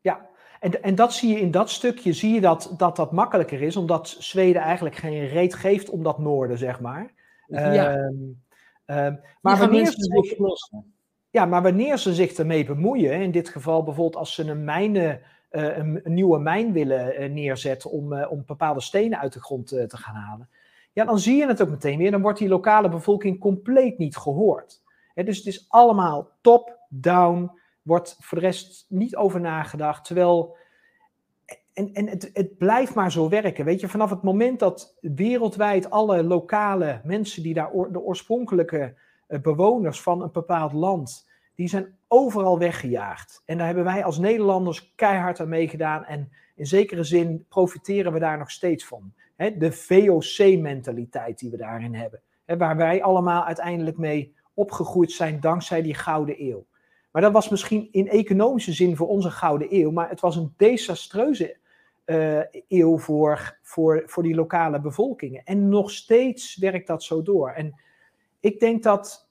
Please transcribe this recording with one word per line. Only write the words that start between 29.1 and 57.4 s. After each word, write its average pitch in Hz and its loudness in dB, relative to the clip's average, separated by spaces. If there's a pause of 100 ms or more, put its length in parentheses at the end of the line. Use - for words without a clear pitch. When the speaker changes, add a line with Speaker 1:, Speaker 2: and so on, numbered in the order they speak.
Speaker 1:
over 185 0
nagedacht, 151 -6
terwijl, 175 -2 (1160)
en, 202 -8
en 208 -6
het, - -10
het - -6
blijft 240 2
maar 185 0
zo 160 0
werken, 196 0
weet 180 0
je, 190 -8
vanaf 208 -2
het 185 -6
moment 226 0
dat - -2
wereldwijd 202 0
alle 208 2
lokale 175 0
mensen 196 -6
die 160 -4
daar 156 -4
oor-, 190 -4
de 175 -8
oorspronkelijke, 180 -2 (320)
eh, 147 -8
bewoners 170 0
van 180 -2
een 170 -8
bepaald 165 -2
land, 160 -4 (260)
die 175 -6
zijn 190 -6 (120)
overal 208 2
weggejaagd. 120 -6
En 165 -8
daar 170 -4
hebben 175 -2
wij 185 -2
als 156 -4
Nederlanders 190 0
keihard 185 0
aan 160 -6
meegedaan 160 -4
en 147 -12 (220)
in 147 -12
zekere 185 0
zin 165 0
profiteren 180 0
we 160 -2
daar 156 -2
nog 147 -12
steeds - -4
van. 104 -18 (240)
Hè, 208 -4
de 156 0
V 190 4
O 170 4
C-mentaliteit 131 0
die 120 -12
we 117 -12
daarin 113 -10
hebben. 110 -12 (240)
Hè, 170 -4
waar 160 0
wij 165 2
allemaal 180 2
uiteindelijk 165 -6
mee 151 -4 (200)
opgegroeid 175 0
zijn 156 -4
dankzij 165 -2
die 156 -4
Gouden 151 -4
Eeuw. 113 -8 (460)
Maar 165 0
dat 208 6
was 214 4